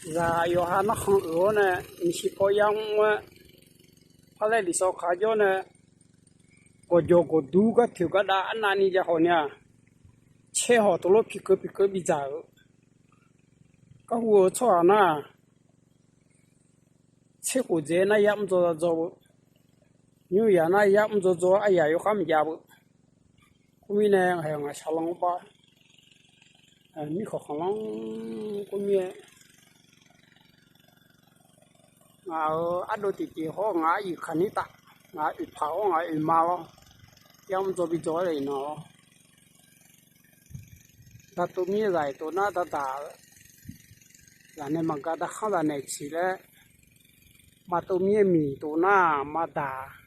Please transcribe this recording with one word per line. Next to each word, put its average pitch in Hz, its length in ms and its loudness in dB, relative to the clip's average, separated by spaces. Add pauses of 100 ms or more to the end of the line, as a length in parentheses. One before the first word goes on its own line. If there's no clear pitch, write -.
Dạ, 170 400 0 (120)
yo 175 80 2
ha 185 180 0
nó 214 120 0
không 196 260 2
ứa 180 320 0
nè, 196 300 2 (180)
mình 175 140 0
chỉ - 240 -4
có 196 220 2
yang 214 360 0
mà. 208 240 2 (1160)
Có 214 100 0
lẽ 220 140 2
lý 175 100 -2
do 185 200 0
khá 175 160 -6 (120)
cho 220 140 2
nè. 196 280 2 (1300)
Có 175 200 4
vô 170 220 6
có 160 100 2 (120)
đủ 208 240 4
cái 240 180 4
thiếu 170 180 -2
cái 196 120 2
đã 190 160 0
anh 214 200 -6
na 202 140 0
ni 196 200 2
cho 185 120 2
họ 165 120 0
nha. 165 300 2 (1040)
Chế - 240 2
họ 208 200 4
tụi 175 160 2
nó 214 100 6
bị - 220 -8
cứ 190 180 4
bị 190 120 -10
cứ 196 120 2
bị 190 200 -4
dở. 143 240 -2 (1800)
Có 226 100 -4
hùa 208 340 6
cho 247 160 -2
à 180 180 6
na. 175 380 6 (2250)
Chế - 280 -4
của 170 180 0
dễ 170 180 2
na 208 120 2
yếm 208 340 2
cho 175 300 2
cho. 170 80 0 (1400)
Như 214 240 4
vậy 160 160 4
na 202 100 4
yếm 208 420 4
cho 185 180 2
cho, 180 200 4
ai 208 160 2
ya 165 160 4
yo 170 60 0
khám 202 200 0
yếm. 156 280 0 (1400)
Cú 202 80 -6
mi 208 140 2
nè, 185 340 4
hay 156 100 -4
là 147 200 -6
sao 156 220 -6
lòng 165 260 -4
ba. 175 360 -4 (1400)
Ờ, 156 80 -10
mi 165 200 -8
khó 160 140 -10
khăn 147 200 -10
lắm, 175 140 -4 (1000)
cô 196 80 -6
mi. 202 160 -2 (3250)
Ngà 165 120 -8
ở 165 520 -2
Ấn 214 140 -6
Độ 202 160 0
thì 160 160 -6
chỉ 160 80 -8 (140)
có 208 160 -2
ngà 160 160 0
ở 185 120 2 (200)
Khánh 160 200 -4
Tị, 196 220 -2 (500)
ngà 156 100 -8
ở 170 220 -4 (160)
Pháo, 160 300 -4
ngà 165 60 0
ở 165 240 -4
Mao. 165 460 0 (840)
Em 190 120 -2 (160)
cho 175 100 -2
bị 165 180 -4
chó 170 200 -2
này 160 160 -2
nó. 143 360 -6 (2500)
Ta 175 120 -2
tụi 180 200 -6
mi 202 140 -2 (120)
dạy 147 200 -2
tụi 156 200 -10
nó 196 180 -2
ta 180 200 -4
ta. 139 240 -6 (1600)
Là 147 140 -12
nên 160 180 -4
mà 160 160 -4
cái 165 180 -6
ta 175 60 -4
không 214 260 -6
là 175 100 0
này 147 240 -4
chỉ - 220 -12
là 180 280 -4 (1300)
mà 175 140 -2
tụi 180 180 -4
mi 202 260 2
mì 156 360 2
tụi 156 200 -6
nó 175 440 2
mà 156 220 -4
ta. 135 420 -8 (180)